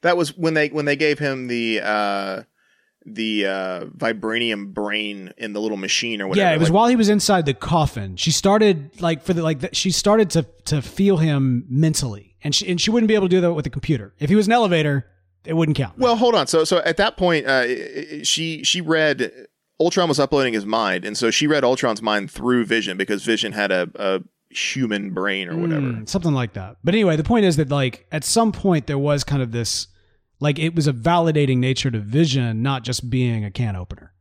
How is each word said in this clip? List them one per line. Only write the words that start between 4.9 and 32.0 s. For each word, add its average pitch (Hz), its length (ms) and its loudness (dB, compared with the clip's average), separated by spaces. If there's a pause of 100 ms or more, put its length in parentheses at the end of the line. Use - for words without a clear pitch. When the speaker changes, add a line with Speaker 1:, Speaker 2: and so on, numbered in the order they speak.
Speaker 1:
in 110 160 -10
the 104 80 -6
little 107 160 -4
machine 104 440 -4
or 98 80 -6
whatever. 185 200 2
Speaker 2:
Yeah, 160 60 2
it 156 40 0
was 160 120 2
Speaker 1:
Like 165 60 0
Speaker 2:
while 226 120 4
he 247 80 4
was 214 120 4
inside 196 380 2
the 139 80 -2
coffin. 117 600 -2
She - 140 -2
started, 196 680 2
like, 165 220 -2
for 190 100 -2
the, 170 100 0
like, 160 180 -2
the, 180 120 -6
she - 180 -2
started 202 400 2
to, 165 120 2 (240)
to 151 160 0
feel 196 340 2
him 135 520 2
mentally, 131 760 -2
and 147 120 -4
she, 196 140 0
and 175 120 -2
she - 100 0
wouldn't 220 180 4
be 214 60 4
able 196 140 2
to 180 80 4
do 190 40 4
that 175 140 2
with 151 120 -4
a 151 40 -6
computer. 127 500 -4
If 147 100 -2
he 196 60 6
was 214 100 4
an 220 60 2
elevator, 160 540 2 (380)
it 160 100 -6
wouldn't 160 220 2
count. 131 220 -4
Speaker 1:
Well, 240 160 4
hold 233 220 2
on. 147 100 2
So, 160 160 4
so 170 160 2
at 165 200 0
that 208 180 0
point, 170 300 0
uh, 131 200 2
i-, 131 400 -6 (140)
i-, - 20 -16
she, 160 400 -2
she - 180 0
read, 156 520 0 (480)
Ultron 170 280 2
was 139 120 2
uploading 131 340 2
his 101 120 -2
mind, 101 380 0
and 104 120 -8
so 117 160 2
she 151 160 2
read 147 160 2
Ultron's 120 380 0
mind 104 280 -2
through 123 360 0
Vision 101 300 -2
because 98 280 -4
Vision 110 280 0
had 101 200 0
a, 90 240 0
a 95 240 -2 (300)
human 104 600 -4
brain 95 380 -4
or 165 80 -6
whatever. 165 300 -2
Speaker 2:
Mm, 113 220 -8
something 170 260 -2
like 120 180 -4
that. 98 320 -14
But 175 100 2
anyway, 196 220 4
the 156 80 -2
point 220 220 4
is 165 100 4
that, 143 140 0
like, 135 420 -2
at 156 100 -4
some 226 300 2
point 170 340 0
there 143 120 -2
was 143 260 0
kind 139 180 -2
of 120 80 -4
this, 117 380 -6 (500)
like, 147 200 0
it 160 160 -2
was 156 120 2
a 147 60 2
validating 147 680 2
nature 131 320 0
to 113 80 -4
Vision, 120 640 0